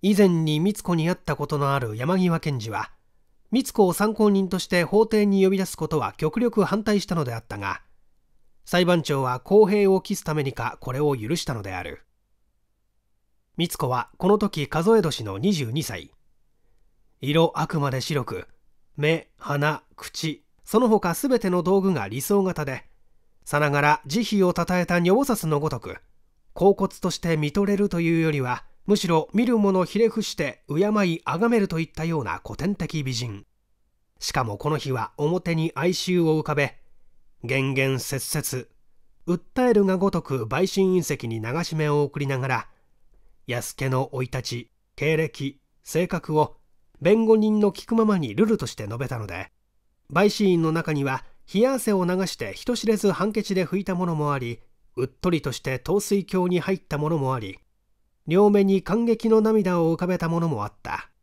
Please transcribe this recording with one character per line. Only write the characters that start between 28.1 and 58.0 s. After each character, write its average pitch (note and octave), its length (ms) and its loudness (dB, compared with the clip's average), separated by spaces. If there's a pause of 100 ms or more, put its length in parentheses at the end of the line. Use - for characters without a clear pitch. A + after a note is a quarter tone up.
う D#3+ 40 2
よ D#3+ 100 2
り C#3+ 100 -2
は、 B2 220 -4 (220)
む G3+ 120 4
し G3 100 -2
ろ D#3+ 260 2
見 A3+ 120 2
る A#3 120 2
者 F#3+ 280 2
ひ F3+ 120 -6
れ A3 120 4
伏 A3 120 -4
し - 140 -6
て C#3+ 320 -6
敬 F3+ 220 0 (160)
い E3 200 0
崇 F3+ 240 0
め A#3 100 4
る G3 80 0
と E3 120 -4
い E3 40 -2
っ - 80 -8
た D#3+ 140 -6
よ E3 160 -2
う - 20 -6
な E2+ 220 -6
古 G#2 120 -10
典 F#3+ 180 -2
的 D3+ 280 -6
美 C3 100 -4
人。 A2+ 320 -8 (760)
し - 120 -6
か C3+ 120 0
も G#2+ 140 -6
こ - 120 -4
の D3+ 80 -2
日 C3 140 -6
は A#2 260 -6
表 E3 380 -2
に D#3+ 200 -2
哀 D#3 140 0
愁 F3+ 360 0
を D#3 140 2
浮 D3+ 40 -6
か D3+ 120 -4
べ、 C#3 220 0 (640)
厳 C3+ 300 -2
厳 C3+ 260 0
切 C3 220 -6
々、 - 460 -6 (580)
訴 B3 440 0
え A#3 40 6
る G3+ 120 6
が F#3+ 120 2
ご F#3 140 2
と E3+ 100 -2
く B2 240 -4
陪 C#3 200 0
審 F#3 280 2
員 F3 100 2
席 C3 240 -6
に A2+ 140 -6
流 C3 220 -4
し E3 120 -6
目 D3+ 140 0
を D3 140 2
送 C#3+ 160 -6
り C#3+ 80 -2
な C3+ 120 -2
が C3 80 -4
ら、 B2 200 -2 (800)
安 A#2+ 280 -6
家 C3 140 -4
の C3 240 -2
生 C3 100 -6
い - 40 -4
立 B2+ 140 -6
ち、 A#2+ 300 -10 (240)
経 D#3 220 0
歴、 C#3 420 -4 (240)
性 F3 240 -2
格 D#3+ 320 -2
を - 180 2 (440)
弁 G#3+ 240 4
護 A3 100 6
人 G#3+ 240 2
の G3+ 120 4
聞 - 160 -14
く A#3 80 0
ま A3+ 100 4
ま G#3 120 2
に A#2+ 180 -4
る F#3+ 100 4
る G#3+ 120 2
と B2+ 100 -6
し - 80 -10
て A2+ 100 -10
述 A2+ 120 -8
べ B2+ 100 -6
た B2+ 100 -6
の G#2+ 100 -8
で、 F2 240 -10 (600)
陪 F#3 180 4
審 G3+ 240 2
員 E3 80 4
の D#3+ 100 2
中 D#3+ 220 -2
に C#3+ 100 0
は C3 220 -4 (280)
冷 F#3+ 80 2
や C4 120 4
汗 A#3 200 0
を F#3 120 2
流 F3 60 0 (160)
し - 100 -8
て - 160 -8
人 - 220 -4
知 - 120 -6
れ G#3+ 100 2
ず G3+ 140 2
判 G3 200 -2
決 G#3 240 -4
で F#3 100 0
拭 F#3 140 -4
い G3 60 -6
た F#3+ 100 -4
も F3+ 100 -2
の E3+ 100 -2
も D3 180 -2
あ C#3 60 -4
り、 A#2+ 200 -8 (360)
う B2+ 100 -2
っ - 20 -10
と - 220 -4
り E3 120 0
と C#3+ 100 -4
し - 80 -8
て C3 200 -6
陶 G3 200 0
酔 G3+ 260 0
郷 F#3 220 0
に F3+ 120 2
入 F#3+ 160 -2
っ - 40 -12
た - 180 -8
も D3+ 120 -2
の E3 80 0
も C3+ 160 -2
あ B2+ 60 -4
り、 G2 200 -12 (680)